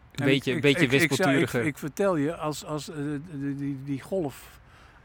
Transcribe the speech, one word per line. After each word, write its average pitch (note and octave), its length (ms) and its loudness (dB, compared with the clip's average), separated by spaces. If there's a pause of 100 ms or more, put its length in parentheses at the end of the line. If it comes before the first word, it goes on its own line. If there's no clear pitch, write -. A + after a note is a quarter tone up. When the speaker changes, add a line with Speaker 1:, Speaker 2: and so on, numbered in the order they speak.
(120)
Speaker 1:
En C#3+ 140 -4
Speaker 2:
beetje, C3+ 300 2
Speaker 1:
ik, D3+ 60 -2
Speaker 2:
beetje D3 240 6
Speaker 1:
ik, A#2+ 60 0
ik, C#3 100 6
ik, D#3+ 80 6
Speaker 2:
wispelturiger. C3+ 560 2
Speaker 1:
ik A2+ 120 -2
vertel F#3 380 0
je, D3+ 200 0
als, D3+ 300 -6
als, D3+ 240 -6
eh, E3 60 -12
de, C#3+ 640 -6
die, C#3 260 -6
die C#3 180 -6
golf - 580 -6 (460)